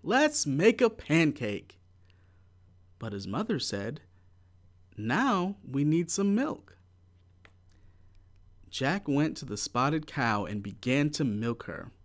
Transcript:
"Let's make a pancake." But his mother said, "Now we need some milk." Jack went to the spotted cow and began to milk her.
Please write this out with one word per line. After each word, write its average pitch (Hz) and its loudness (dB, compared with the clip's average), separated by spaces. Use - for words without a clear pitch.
"Let's 277 2
make 156 4
a 233 4
pancake." 147 0
But 110 -8
his 98 -8
mother 160 -2
said, 104 -6
"Now 185 0
we 139 -2
need 165 2
some 202 2
milk." - -4
Jack 165 -2
went 147 2
to - -12
the 104 -6
spotted 147 0
cow 110 0
and 98 -6
began 127 0
to 147 -2
milk 117 -2
her. - -12